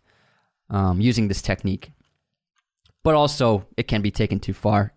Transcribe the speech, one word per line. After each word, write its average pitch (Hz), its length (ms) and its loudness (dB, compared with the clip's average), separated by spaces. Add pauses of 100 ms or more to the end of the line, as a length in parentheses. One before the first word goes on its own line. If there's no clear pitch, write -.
(680)
um, 95 320 0
using 113 280 2
this 95 120 -4
technique. 92 500 -6 (1120)
But 160 120 2
also, 131 520 2 (120)
it 117 100 -4
can 107 140 0
be 104 80 -2
taken 101 300 -2
too - 120 -6
far 101 440 0